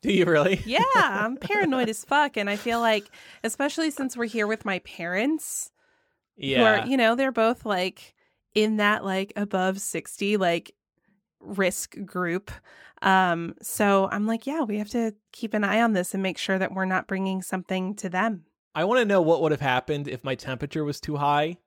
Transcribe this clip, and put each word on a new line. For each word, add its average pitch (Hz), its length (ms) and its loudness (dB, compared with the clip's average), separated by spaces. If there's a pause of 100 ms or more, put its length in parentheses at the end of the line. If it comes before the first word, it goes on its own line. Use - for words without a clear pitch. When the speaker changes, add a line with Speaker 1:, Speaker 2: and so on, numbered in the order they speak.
Speaker 1:
Do 214 120 0
you 185 120 6
really? 170 360 4
<laughs> 196 40 -10
Speaker 2:
Yeah, 247 140 0 (160)
I'm 233 420 2
paranoid 277 520 0
as - 160 -8
fuck. 285 320 2
And 202 120 -2
I 202 60 -2
feel 233 240 -2
like, 220 300 2 (340)
especially 294 480 -2
since 269 240 -6
we're 233 100 -2
here 214 220 -2
with 214 180 -4
my 190 140 -2
parents, 202 920 -4 (680)
who 139 100 -8
Speaker 1:
Yeah. 214 360 4
Speaker 2:
are, - 40 -6
you 262 80 0
know, 233 200 4
they're 269 180 0
both, 233 320 0
like, 185 500 -4 (400)
in 214 220 2
that, 208 280 2
like, 190 300 -4
above 190 460 0
sixty, 202 560 -4
like, 175 360 0 (680)
risk 190 540 -4 (100)
group. 180 460 -4 (500)
Um, 175 600 2
so 196 500 2
I'm 208 160 -2
like, 226 180 -4
"Yeah, 302 180 -2
we 208 140 -4
have 208 120 -6
to 226 240 -2 (180)
keep - 220 -8
an 208 100 0
eye 202 180 2
on 226 120 2
this 180 200 0
and 196 80 -2
make 190 160 -2
sure 190 220 -2
that 185 140 -2
we're 190 120 -2
not 185 220 -2
bringing 190 340 -2
something 185 540 -4
to 190 140 -8
them." 185 340 -2 (320)
Speaker 1:
I 160 80 2
wanna 233 220 4
know 196 160 4
what 160 200 4
would 156 120 4
have 143 80 -2
happened 143 480 0
if - 140 -8
my 135 120 -2
temperature 139 480 -6
was 147 160 -4
too 151 180 -6
high. 147 500 2